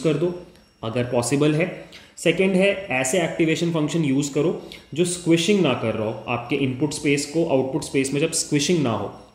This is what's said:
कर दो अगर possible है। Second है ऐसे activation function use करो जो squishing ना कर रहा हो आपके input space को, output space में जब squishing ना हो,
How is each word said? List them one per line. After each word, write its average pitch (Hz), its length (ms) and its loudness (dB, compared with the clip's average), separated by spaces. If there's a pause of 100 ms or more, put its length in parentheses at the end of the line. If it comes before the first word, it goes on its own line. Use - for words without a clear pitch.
कर 160 100 2
दो 175 200 0 (500)
अगर 117 200 -2
possible 143 520 2
है। 170 120 0 (500)
Second 185 380 2
है 196 140 4 (220)
ऐसे 135 320 0
activation 165 500 0
function 156 320 0
use 139 280 0
करो 156 280 0 (320)
जो 165 120 2
squishing 175 560 2
ना 139 120 4
कर 113 200 -2
रहा 107 140 -2
हो 123 160 -6 (100)
आपके 120 220 -4
input 135 380 0
space 143 320 0
को, 165 240 0
output 135 340 0
space 135 300 -2
में 143 80 0
जब 160 100 0
squishing 151 520 0
ना 120 80 0
हो, 101 200 -4 (240)